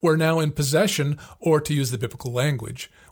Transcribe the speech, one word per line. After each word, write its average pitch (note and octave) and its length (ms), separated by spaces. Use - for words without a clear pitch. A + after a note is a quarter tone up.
We're D#3+ 140
now D#3+ 240
in D#3 140
possession, D3+ 640
or D#3 220
to D3+ 120
use C3+ 160
the B2 80
biblical B2 340
language, B2 560